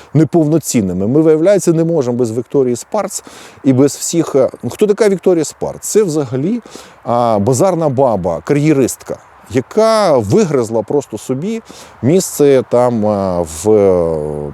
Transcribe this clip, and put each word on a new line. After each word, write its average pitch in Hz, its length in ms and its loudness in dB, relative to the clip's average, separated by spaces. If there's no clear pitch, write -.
неповноцінними. 139 920 0
Ми, 139 140 2
виявляється, 165 520 2
не 160 120 0
можемо 139 320 -2
без 117 220 -2
Вікторії 123 380 -2
Спарц - 480 -8
і 135 80 2
без 135 240 2
всіх, - 380 -4
е, 127 160 2
ну, 120 80 -6
хто - 160 -2
така 208 220 2
Вікторія 180 360 0
Спарц? - 440 -10
Це 214 140 2
взагалі, 151 580 -4
а, 117 340 0
базарна 156 500 0
баба, 104 560 0
кар'єристка, 143 720 0
яка 202 680 0
вигризла 117 640 0
просто 135 360 -4
собі 196 440 -6
місце 143 680 2
там, 120 360 2
а, 98 340 0
в, 80 300 -2
е, 80 840 2